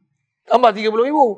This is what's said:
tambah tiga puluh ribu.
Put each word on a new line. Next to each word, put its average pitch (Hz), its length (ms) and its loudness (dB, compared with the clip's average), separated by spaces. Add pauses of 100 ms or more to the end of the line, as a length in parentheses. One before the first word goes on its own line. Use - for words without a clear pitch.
(460)
tambah 240 280 2
tiga 214 160 -4
puluh 226 160 -2
ribu. 294 200 0 (120)